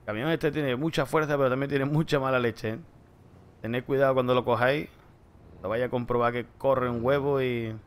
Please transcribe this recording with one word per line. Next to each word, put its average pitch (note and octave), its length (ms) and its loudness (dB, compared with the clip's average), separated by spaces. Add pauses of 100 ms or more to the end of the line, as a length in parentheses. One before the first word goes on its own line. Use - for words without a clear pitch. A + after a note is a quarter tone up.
El - 60 -16
camión G#2+ 220 -4
este D#3 240 0
tiene C#3+ 240 0
mucha D3+ 300 -2
fuerza, D3+ 320 0
pero C3+ 100 4
también C3+ 220 0
tiene C#3 160 0
mucha D3 340 0
mala C3 180 2
leche, A2+ 360 -2
¿eh? - 40 -10 (840)
Tened A#2+ 220 -4
cuidado C3+ 280 2
cuando B2+ 220 2
lo B2 100 2
cojáis. B2 460 2 (720)
Lo F#2+ 80 -4
vais A#2 120 0
a B2 60 -2
comprobar A#2+ 460 0
que A#2+ 100 -4 (140)
corre C3 320 2
un A#2 120 -4
huevo C#3 380 2
y A#2 340 -2 (120)